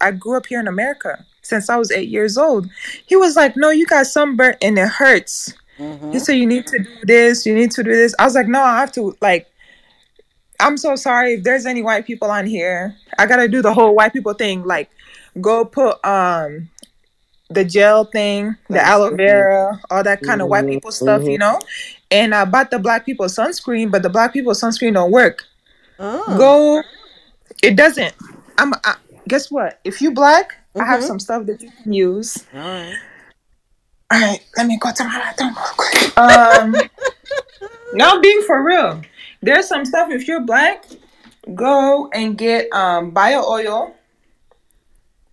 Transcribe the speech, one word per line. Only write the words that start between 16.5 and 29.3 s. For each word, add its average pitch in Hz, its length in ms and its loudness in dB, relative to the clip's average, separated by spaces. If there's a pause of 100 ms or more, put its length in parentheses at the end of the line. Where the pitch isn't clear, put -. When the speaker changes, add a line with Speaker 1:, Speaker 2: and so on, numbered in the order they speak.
Speaker 1:
the 190 160 0
gel 208 400 4
thing, 208 500 -4 (140)
the 190 100 0
Speaker 3:
Sunscreen. - 80 4
Speaker 1:
aloe 202 280 4
vera, 196 680 2 (100)
all 190 120 0
that 202 200 -2
kind 214 180 -2
of 180 60 -4
white 202 160 0
Speaker 3:
Mm-hmm. 139 120 -4
Speaker 1:
people 220 160 -10
stuff, 208 320 0
you 143 140 -2
Speaker 3:
Mm-hmm. - 20 -6
Speaker 1:
know?" 208 200 0 (540)
And 214 220 2
I 202 80 2
bought 254 280 0
the 247 60 -2
black 226 280 -2
people 208 220 -4
sunscreen, 226 600 -4
but 190 140 0
the 180 60 -2
black 226 240 0
people 254 180 -2
sunscreen 226 440 -2
don't 180 160 0
work. 233 320 2 (540)
Speaker 2:
Oh. 226 400 -6
Speaker 1:
Go, 294 460 4 (800)
it 202 140 4
doesn't. 294 360 2 (440)
I'm, 285 160 0 (100)
I, 127 120 -4 (340)
guess 277 200 -4